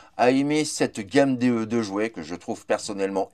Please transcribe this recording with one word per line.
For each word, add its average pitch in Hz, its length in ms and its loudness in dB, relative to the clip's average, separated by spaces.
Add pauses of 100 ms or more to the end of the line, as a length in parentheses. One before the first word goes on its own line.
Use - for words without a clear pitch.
(180)
à 123 140 4
aimer 147 340 2
cette - 340 -4
gamme 131 380 2
de, 120 280 2
de 113 160 0
jouets 104 280 -2
que 85 140 -12
je 82 120 -10
trouve - 300 -10
personnellement 98 680 -2